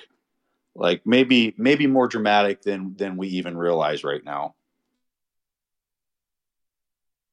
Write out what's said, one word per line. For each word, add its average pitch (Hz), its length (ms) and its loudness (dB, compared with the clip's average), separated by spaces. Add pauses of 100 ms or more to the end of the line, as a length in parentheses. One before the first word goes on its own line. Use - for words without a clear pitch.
(720)
Like, 87 320 -2
maybe, 123 520 4
maybe 143 280 2
more 131 220 2
dramatic 104 540 0
than, 95 340 -6
than 98 220 -6
we 95 100 -6
even 90 300 -6
realize 80 480 0
right 71 180 -6
now. 71 320 -10 (2750)